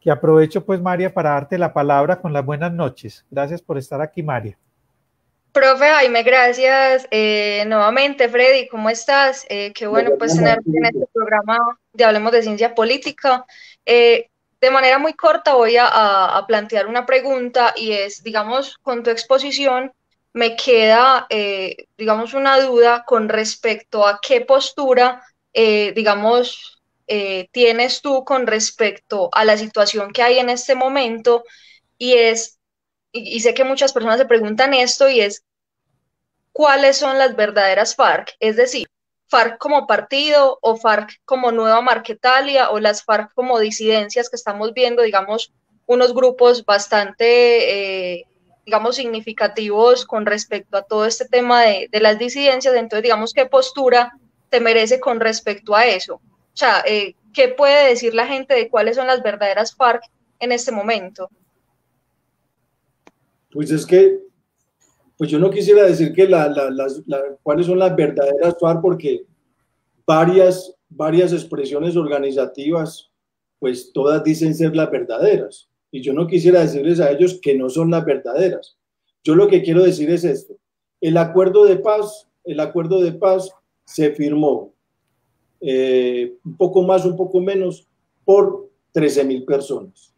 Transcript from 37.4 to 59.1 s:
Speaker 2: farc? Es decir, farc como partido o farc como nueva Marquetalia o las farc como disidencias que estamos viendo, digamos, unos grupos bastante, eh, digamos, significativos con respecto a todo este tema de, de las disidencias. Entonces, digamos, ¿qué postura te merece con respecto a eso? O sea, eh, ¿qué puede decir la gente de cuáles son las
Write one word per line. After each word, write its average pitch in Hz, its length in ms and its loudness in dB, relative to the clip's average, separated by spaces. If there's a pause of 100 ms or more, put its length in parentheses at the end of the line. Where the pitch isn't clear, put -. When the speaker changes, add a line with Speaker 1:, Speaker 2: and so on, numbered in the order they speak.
Speaker 2:
farc? 180 420 0
Es 220 180 -2
decir, 247 300 0 (420)
farc 226 280 0
como 277 300 -2
partido 277 760 0
o 226 160 0
farc 214 360 -2 (120)
como 254 260 -2
nueva 226 300 2
Marquetalia 254 880 0
o 214 80 -2
las 208 240 -2
farc 214 300 -4
como 247 260 -2
disidencias 214 680 -2
que 240 80 -14
estamos 214 380 -8
viendo, 240 260 0
digamos, 208 500 -2 (360)
unos 247 260 2
grupos 247 500 2
bastante, 202 1600 0
eh, - 60 -18 (400)
digamos, 220 320 -2
significativos 220 1080 -2
con 214 220 -6
respecto 208 500 -6
a 196 60 -2
todo 214 240 -4
este 240 220 -6
tema 240 340 2
de, 208 280 0
de 214 100 -2
las 214 180 2
disidencias. 262 560 0
Entonces, 226 300 -2
digamos, 226 280 0
¿qué 262 140 0
postura 254 720 0 (300)
te 247 100 0
merece 226 400 2
con 240 220 -4
respecto 214 560 -4
a 233 100 4
eso? 190 300 -4
O - 420 -20
sea, 220 260 0
eh, 208 300 -4 (180)
¿qué 262 160 2
puede 277 400 4
decir 240 240 0
la 226 140 -2
gente 269 280 -4
de 233 140 -2
cuáles 226 280 -2
son 254 100 -4
las 254 160 0